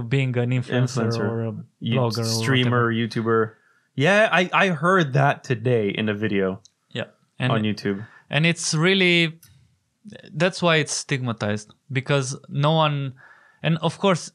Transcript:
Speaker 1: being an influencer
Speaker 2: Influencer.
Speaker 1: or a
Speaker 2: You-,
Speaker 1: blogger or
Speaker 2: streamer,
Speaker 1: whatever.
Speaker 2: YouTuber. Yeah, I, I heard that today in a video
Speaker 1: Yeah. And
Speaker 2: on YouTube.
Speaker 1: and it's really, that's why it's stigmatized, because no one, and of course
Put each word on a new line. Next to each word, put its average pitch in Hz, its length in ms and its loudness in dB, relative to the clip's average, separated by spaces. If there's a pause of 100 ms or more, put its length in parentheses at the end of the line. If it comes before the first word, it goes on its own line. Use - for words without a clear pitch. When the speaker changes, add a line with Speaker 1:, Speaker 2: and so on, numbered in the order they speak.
Speaker 1:
being 131 280 0
an 120 120 0
influencer 123 560 0
Speaker 2:
Influencer. 117 140 -2
Speaker 1:
or 113 260 -2
a 113 80 -6 (260)
Speaker 2:
You-, 117 200 0
Speaker 1:
blogger 117 200 0
or 113 60 -2
Speaker 2:
streamer, 120 680 2
Speaker 1:
whatever. - 20 -2 (300)
Speaker 2:
YouTuber. 113 280 2 (440)
Yeah, 202 360 4
I, 180 200 2
I 170 180 2
heard 165 440 2
that 139 300 2
today 113 460 0
in 107 200 -2
a 104 40 0
video 98 480 -2 (300)
Speaker 1:
Yeah. 117 140 -8 (320)
And 127 160 -2
Speaker 2:
on 110 100 0
YouTube. 101 420 -4 (240)
Speaker 1:
and 147 160 0
it's - 280 -2
really, 170 680 2 (920)
that's 180 280 -2
why 165 160 4
it's 147 140 0
stigmatized, 113 840 -4 (180)
because 135 440 -2 (140)
no 143 240 0
one, 143 400 0 (500)
and 160 140 0
of - 220 -4
course 190 360 0